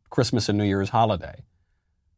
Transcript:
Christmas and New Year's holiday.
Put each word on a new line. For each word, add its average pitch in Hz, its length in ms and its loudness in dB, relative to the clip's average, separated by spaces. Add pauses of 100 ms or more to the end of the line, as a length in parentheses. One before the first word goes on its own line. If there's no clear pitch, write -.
(120)
Christmas 117 380 0
and 104 100 2
New 104 60 2
Year's 98 240 0
holiday. 107 560 -2 (720)